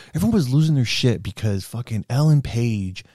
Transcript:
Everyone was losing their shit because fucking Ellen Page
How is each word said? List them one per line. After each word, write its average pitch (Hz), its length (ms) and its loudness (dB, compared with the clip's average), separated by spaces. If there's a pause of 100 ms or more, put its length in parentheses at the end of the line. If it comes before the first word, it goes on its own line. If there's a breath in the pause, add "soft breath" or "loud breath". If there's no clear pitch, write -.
(140 loud breath)
Everyone 202 200 0
was 139 200 2
losing 156 220 4
their 131 100 2
shit 104 380 0
because 98 420 -4
fucking 113 440 -8
Ellen 147 320 4
Page 110 600 -4 (120)